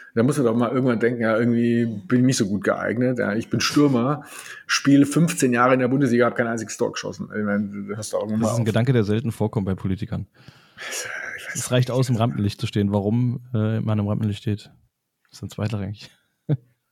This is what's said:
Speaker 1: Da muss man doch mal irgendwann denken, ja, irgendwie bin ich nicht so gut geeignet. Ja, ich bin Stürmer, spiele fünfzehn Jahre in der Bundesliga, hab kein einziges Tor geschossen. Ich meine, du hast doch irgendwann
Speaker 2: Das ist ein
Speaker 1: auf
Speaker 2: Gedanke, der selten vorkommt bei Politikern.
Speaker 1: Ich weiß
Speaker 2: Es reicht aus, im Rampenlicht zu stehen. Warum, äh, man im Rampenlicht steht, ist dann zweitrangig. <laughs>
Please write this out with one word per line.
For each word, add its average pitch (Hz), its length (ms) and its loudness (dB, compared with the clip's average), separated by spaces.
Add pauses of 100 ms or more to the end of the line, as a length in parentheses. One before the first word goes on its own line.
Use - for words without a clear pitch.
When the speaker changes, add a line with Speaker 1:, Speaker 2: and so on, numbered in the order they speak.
(140)
Speaker 1:
Da 117 80 2
muss 139 160 2
man 131 80 2
doch 113 100 2
mal 120 160 2
irgendwann 127 280 2
denken, 117 240 2
ja, 110 120 2
irgendwie 120 500 2 (220)
bin 127 120 2
ich 123 60 4
nicht 131 120 2
so 107 100 0
gut 98 160 -4
geeignet. 107 540 0
Ja, 101 160 -2
ich 113 160 -4
bin - 100 0
Stürmer, 139 640 2 (440)
spiele 139 400 4
fünfzehn 151 440 2
Jahre 123 220 4
in 131 60 4
der 127 80 2
Bundesliga, 120 400 4
hab 113 80 -2
kein 120 100 0
einziges 113 320 -6
Tor 110 140 -2
geschossen. 98 440 -10
Ich 104 80 -2
meine, 101 260 -2 (180)
du 104 100 -8
hast 107 160 -8
doch 92 60 -2
irgendwann 107 220 -4
Speaker 2:
Das 110 100 0
ist 120 60 -2
ein 120 40 0
Speaker 1:
auf 107 60 -2
Speaker 2:
Gedanke, 117 260 2
der 117 100 4
selten 110 280 -2
vorkommt 104 340 -2
bei 95 80 -2
Politikern. 95 540 -4 (500)
Speaker 1:
Ich - 80 -14 (600)
weiß - 80 -12
Speaker 2:
Es - 160 -6
reicht 127 180 4
aus, 123 200 0
im 117 80 2
Rampenlicht 107 440 0
zu 110 60 -4
stehen. 101 240 0
Warum, 113 640 0
äh, 107 240 0
man 107 180 0
im 104 100 0
Rampenlicht 107 360 -2
steht, 104 260 -4 (640)
ist - 100 -20
dann - 80 -10
zweitrangig. 104 640 -6 (360)
<laughs> 147 100 0 (340)